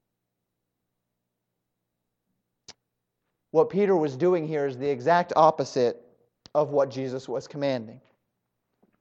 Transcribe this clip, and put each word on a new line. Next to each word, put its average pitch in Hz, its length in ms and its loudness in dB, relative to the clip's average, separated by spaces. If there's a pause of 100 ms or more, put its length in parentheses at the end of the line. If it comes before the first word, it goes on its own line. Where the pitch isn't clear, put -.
(3500)
What 156 180 4
Peter 190 260 2
was 151 220 0
doing 170 300 0
here 147 180 -2
is 131 140 -6
the 143 100 -2
exact 160 460 0
opposite 139 680 2 (520)
of 147 160 0
what 139 180 2
Jesus 131 400 -8
was 131 180 -8
commanding. 131 540 -6 (1000)